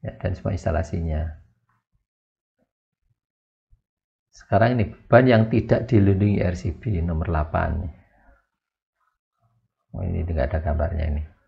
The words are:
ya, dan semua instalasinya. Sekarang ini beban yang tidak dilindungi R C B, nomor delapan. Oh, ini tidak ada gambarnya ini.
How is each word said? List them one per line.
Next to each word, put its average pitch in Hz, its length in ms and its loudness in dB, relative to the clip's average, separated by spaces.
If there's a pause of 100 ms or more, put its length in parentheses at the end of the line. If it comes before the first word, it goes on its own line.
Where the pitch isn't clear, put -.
ya, - 160 -12
dan - 160 -14
semua 101 240 -6
instalasinya. 82 880 -4 (3000)
Sekarang 113 400 2
ini 101 160 0
beban - 400 4
yang 113 160 6
tidak 117 400 0
dilindungi 101 560 4
R 87 160 -2
C - 160 -6
B, 101 260 -4
nomor 82 300 -2
delapan. 82 560 -2 (2000)
Oh, - 80 -8
ini 82 240 -4
tidak 78 240 -2
ada 87 80 -2
gambarnya 78 480 -2
ini. 73 160 -4 (260)